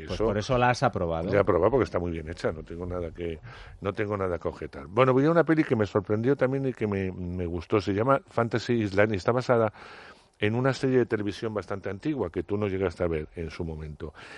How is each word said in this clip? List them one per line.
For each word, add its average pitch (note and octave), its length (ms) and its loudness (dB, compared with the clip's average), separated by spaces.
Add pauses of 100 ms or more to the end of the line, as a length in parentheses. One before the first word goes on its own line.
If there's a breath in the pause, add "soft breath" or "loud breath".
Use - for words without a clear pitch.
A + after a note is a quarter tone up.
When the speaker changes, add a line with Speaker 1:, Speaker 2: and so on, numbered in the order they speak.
Speaker 1:
pues F2 60 -8
Speaker 2:
eso F#2 120 0
Speaker 1:
por G#2+ 140 2
eso B2 180 0
la B2 140 4
has A#2+ 120 0
aprobado. F2 460 0
Speaker 2:
la G2 80 2
he - 40 8
aprobado F#2 320 4
porque B2 120 2
está F#2 140 -2
muy F2 140 -2
bien D#2+ 180 -8
hecha, G2+ 200 -4
no D#2+ 120 -8
tengo E2+ 240 -10
nada F2+ 240 -6
que, E2 300 -8 (420 loud breath)
no G2 100 -2
tengo G#2 240 -2
nada F#2 220 0
que E2+ 100 -4
objetar. D2 380 -10
Bueno, B2 260 4
voy C3+ 140 4
a D#3+ 40 4
una E3+ 140 4
peli D#3 200 2
que B2 120 2
me G#2+ 80 2
sorprendió G#2+ 500 2
también C3+ 320 0
y B2+ 60 -2
que A2+ 140 -2
me, F#2+ 260 -2
me F2+ 320 -6
gustó. F2 340 0
Se G2+ 140 0
llama B2+ 360 2
Fantasy A#2 460 -2
Island G#2+ 380 4
y G#2 40 0
está A#2 160 2
basada A#2 380 2 (680 loud breath)
en G#2+ 160 2
una B2+ 180 2
serie C3 260 2
de A#2+ 80 4
televisión G#2+ 480 -4
bastante G2 360 -6
antigua G2+ 400 -4
que F2 120 -4
tú G2+ 140 -2
no G#2 120 0
llegaste F#2 360 -2
a - 20 2
ver D#2 300 -4
en E2 140 -8
su - 140 -8
momento. D#2 500 -10 (240 loud breath)